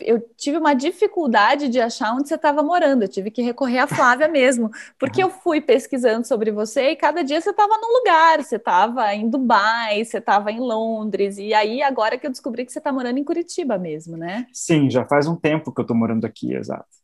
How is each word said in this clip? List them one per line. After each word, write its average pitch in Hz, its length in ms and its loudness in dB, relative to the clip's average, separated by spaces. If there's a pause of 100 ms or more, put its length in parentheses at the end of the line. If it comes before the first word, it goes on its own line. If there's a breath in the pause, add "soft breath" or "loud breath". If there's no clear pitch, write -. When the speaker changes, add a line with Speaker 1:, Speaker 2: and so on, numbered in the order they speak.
Speaker 1:
eu 233 200 0 (160)
tive 294 220 -2
uma 302 160 4
dificuldade 285 920 0
de 240 120 0
achar 226 340 -2
onde 285 140 -4
você 320 100 -2
tava 294 240 2
morando, 294 400 2
eu 196 60 0
tive 196 240 -8
que 247 100 -4
recorrer 247 380 -2
à 285 80 2
Flávia 269 400 4
Speaker 2:
<laughs> - 20 -6
Speaker 1:
mesmo, 247 400 2 (280 loud breath)
porque 269 240 0
Speaker 2:
Uhum. 381 80 4
Speaker 1:
eu - 40 -10
fui 311 260 0
pesquisando 240 680 2
sobre 220 260 0
você 220 380 -2
e 320 60 -2
cada 311 280 0
dia 294 160 -2
você 403 120 -2
tava 415 260 2
num 453 200 2
lugar, 320 460 4
você 214 140 -4
tava 208 560 0
em 214 140 -2
Dubai, 226 760 2
você 220 160 -6
tava 208 320 0
em 233 80 -8
Londres, 214 800 -4
e 208 140 -6
aí 214 300 0
agora 247 340 0
que 277 100 -8
eu 285 40 -6
descobri 254 340 -8
que 247 80 -16
você 302 80 -10
tá 285 120 -4
morando 247 260 -4
em 285 60 -4
Curitiba 339 520 -4
mesmo, 165 400 -8
né? 185 360 -8
Speaker 2:
Sim, 147 360 2
já 120 160 0
faz 143 220 2
um 170 80 -2
tempo 151 380 -2
que - 80 -4
eu 113 60 -4
tô 120 80 -2
morando 113 320 0
aqui, 65 280 -8
exato. - 320 -10 (160)